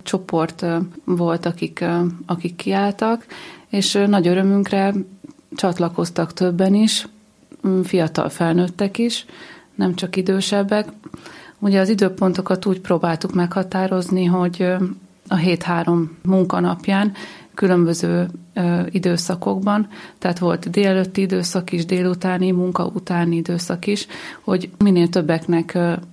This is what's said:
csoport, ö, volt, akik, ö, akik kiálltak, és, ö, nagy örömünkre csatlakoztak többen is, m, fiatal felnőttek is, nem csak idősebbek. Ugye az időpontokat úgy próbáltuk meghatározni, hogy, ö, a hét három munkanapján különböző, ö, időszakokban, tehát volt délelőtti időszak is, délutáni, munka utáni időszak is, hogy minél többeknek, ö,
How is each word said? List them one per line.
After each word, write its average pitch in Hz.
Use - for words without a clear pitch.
csoport, 165
ö, 170
volt, 170
akik, 170
ö, 170
akik 175
kiálltak, 202
és, 202
ö, 202
nagy 202
örömünkre 196
csatlakoztak 170
többen 185
is, 214
m, 185
fiatal 165
felnőttek 175
is, 233
nem 185
csak 180
idősebbek. 196
Ugye 196
az 190
időpontokat 190
úgy 185
próbáltuk 170
meghatározni, 185
hogy, 175
ö, 180
a -
hét 170
három 170
munkanapján 185
különböző, 175
ö, 175
időszakokban, 190
tehát 175
volt 170
délelőtti 190
időszak 180
is, 170
délutáni, 180
munka 180
utáni 170
időszak 170
is, 202
hogy 180
minél 180
többeknek, 170
ö, 175